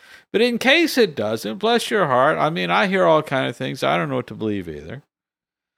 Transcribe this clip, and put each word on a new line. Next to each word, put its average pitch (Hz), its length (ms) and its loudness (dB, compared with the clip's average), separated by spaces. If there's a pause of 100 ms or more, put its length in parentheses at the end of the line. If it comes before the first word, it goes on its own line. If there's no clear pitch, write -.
(320)
But 196 100 0
in 240 160 2
case 294 400 2
it 190 160 2
doesn't, 117 440 -4
bless 226 320 0
your 208 160 2
heart. 135 320 4
I 151 120 0
mean, 175 200 -4
I 196 180 2
hear 185 160 2
all 156 180 4
kind 131 260 -2
of 127 80 -8
things. 135 280 -8
I 139 120 2
don't 165 120 -2
know 135 80 -4
what 123 120 -4
to 110 60 -14
believe 104 340 -4
either. 80 340 -14 (760)